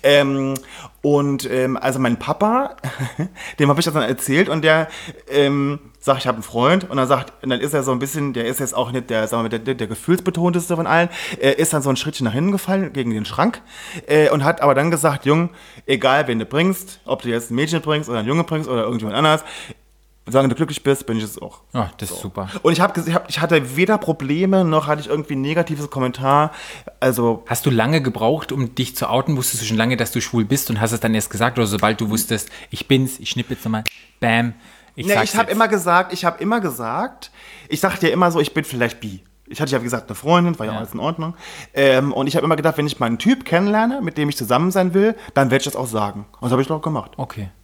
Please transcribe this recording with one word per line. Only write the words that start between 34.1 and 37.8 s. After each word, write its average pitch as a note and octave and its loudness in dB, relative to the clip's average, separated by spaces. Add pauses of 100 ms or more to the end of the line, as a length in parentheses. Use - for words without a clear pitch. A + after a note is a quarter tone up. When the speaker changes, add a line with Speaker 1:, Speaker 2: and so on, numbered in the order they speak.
Speaker 2:
bam, A#2 0 (420)
ich - -8
Speaker 1:
Nee, G3+ 2
Speaker 2:
sag's G#3 2
Speaker 1:
ich G3+ -4
hab A3+ 2
Speaker 2:
jetzt.“ - -2
Speaker 1:
immer A3 2
gesagt, F3+ 2
ich F3+ -8
hab E3+ 0
immer G#3+ 0
gesagt, C#3 -6 (380)
ich D3+ -4